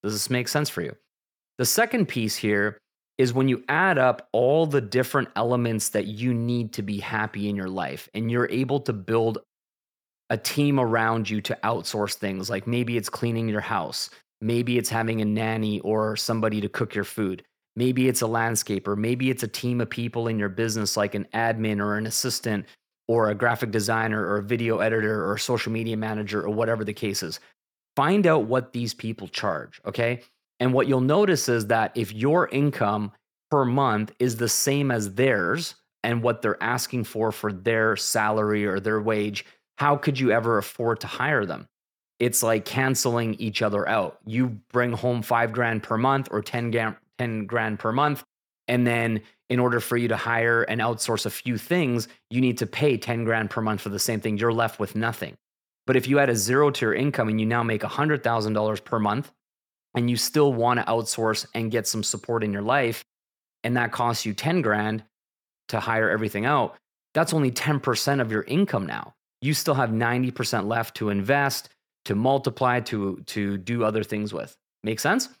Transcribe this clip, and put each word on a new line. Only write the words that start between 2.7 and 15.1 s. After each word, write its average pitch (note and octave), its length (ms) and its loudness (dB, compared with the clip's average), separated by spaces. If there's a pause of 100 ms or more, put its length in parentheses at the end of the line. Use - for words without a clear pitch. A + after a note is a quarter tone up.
is B2 160 2
when C3 140 2
you B2 220 0
add E3+ 280 4
up B2+ 360 2
all C#3 320 4
the C#3+ 160 2
different B2 540 0
elements A#2 540 0
that G#2 180 -2
you A#2 260 -2
need A#2 400 -2
to - 80 -6
be G2+ 180 -4
happy G#2 480 -4
in G#2 80 -2
your F#2+ 140 -4
life, E2+ 440 -6
and A2+ 160 -2
you're A#2+ 200 2
able C3 320 0
to - 100 -4
build A2+ 460 0 (920)
a A#2 60 0
team C#3+ 420 2
around A2+ 500 2
you G#2+ 120 -2
to - 200 -6
outsource G#2 540 -2
things. F#2+ 340 -6
Like, G2 160 -4
maybe A#2+ 300 0
it's A2 140 -2
cleaning A#2 400 -2
your G#2+ 100 0
house. - 500 -4 (300)
Maybe A#2+ 380 2
it's A#2 120 0
having A2+ 300 0